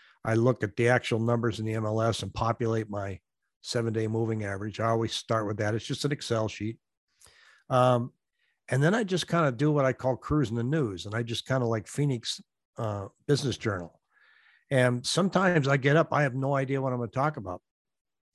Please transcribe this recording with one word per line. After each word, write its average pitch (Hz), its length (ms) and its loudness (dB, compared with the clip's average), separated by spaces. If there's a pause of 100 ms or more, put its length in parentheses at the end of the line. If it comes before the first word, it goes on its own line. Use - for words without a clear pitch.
(240)
I 113 120 0
look 117 280 2
at 98 140 -4
the 117 100 4
actual 120 320 2
numbers 117 400 0
in 110 60 -4
the 110 80 -2
M 110 120 -2
L 110 160 0
S 113 220 0
and 98 100 -8
populate 113 560 -2
my 98 300 -6 (440)
seven-day 113 440 -2
moving 110 380 -2
average. 101 340 -8
I 113 80 0
always 113 260 0
start 113 320 -2
with 101 120 -4
that. 107 180 0
It's 107 100 -6
just - 200 -4
an 143 80 -2
Excel 110 340 -2
sheet. 107 300 -6 (920)
Um, 127 440 4 (560)
and 131 120 2
then 170 140 6
I 240 80 0
just 180 240 -2
kinda 165 240 2
do 143 200 2
what 147 140 4
I 131 80 4
call 127 220 0
cruising 123 400 0
the 117 80 0
news. 123 420 -2
And 104 80 -8
I 120 100 -2
just 113 220 -6
kinda 131 200 0
like 113 220 0
Phoenix, 139 540 -2 (360)
uh, 104 300 -4 (200)
Business 135 300 0
Journal. 90 420 -6 (720)
And 127 340 2
sometimes 180 600 2
I 139 100 4
get 139 200 4
up, 160 160 2
I 147 100 2
have 127 100 0
no 135 220 -2
idea 135 260 -2
what 131 120 -2
I'm 123 60 -2
gonna 117 120 -6
talk 143 260 0
about. 90 240 -10 (720)